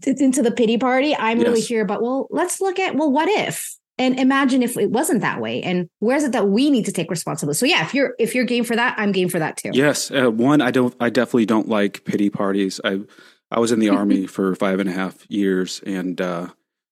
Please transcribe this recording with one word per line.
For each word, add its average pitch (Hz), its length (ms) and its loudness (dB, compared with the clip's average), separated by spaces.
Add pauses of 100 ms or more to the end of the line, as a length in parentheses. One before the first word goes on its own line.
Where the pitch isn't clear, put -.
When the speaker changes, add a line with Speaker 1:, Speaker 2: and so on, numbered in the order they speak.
(180)
Speaker 1:
into 269 240 2
the 233 80 2
pity 240 280 2
party. 262 380 2
I'm 226 220 0
really 233 220 2
Speaker 2:
Yes. - 80 -6
Speaker 1:
here 226 140 0
about, 202 200 -2
well, 254 280 -2
let's 349 300 -2
look 381 180 -2
at, 381 160 -2
well, 302 160 2
what 302 180 2
if? - 460 -2 (240)
And 254 220 0
imagine 269 420 4
if 233 140 -2
it 208 140 0
wasn't 247 320 0
that 127 180 -2
way. 113 220 -4
And 180 260 -2 (120)
where 240 180 2
is 302 60 0
it 254 80 -2
that 202 160 0
we 233 220 2
need 240 140 2
to 190 80 -4
take 165 180 -4
responsibility? 151 460 -4
So - 80 0
yeah, 262 180 2
if 156 120 -6
you're, 269 240 0
if 226 160 -2
you're 254 100 0
game 240 200 0
for 233 120 -2
that, 240 220 0
I'm 208 140 0
game 185 180 0
for 180 80 -4
that 123 180 -4
too. - 160 -10
Speaker 2:
Yes. 131 380 0
Uh, 127 200 2
one, 127 300 4
I 123 100 2
don't, 123 300 2
I 117 80 0
definitely 117 380 2
don't 110 220 0
like 101 360 0
pity 101 240 0
parties. 98 560 -2
I, 98 160 -2 (500)
I 113 100 0
was 117 120 2
in 117 60 2
the 110 100 4
Speaker 1:
<laughs> 101 120 4
Speaker 2:
Army 101 260 2
for 95 280 -2
five 95 260 0
and 98 80 -2
a 92 40 -4
half 92 380 -8
years, 95 560 -2
and, 92 340 -6
uh, 90 280 -4 (440)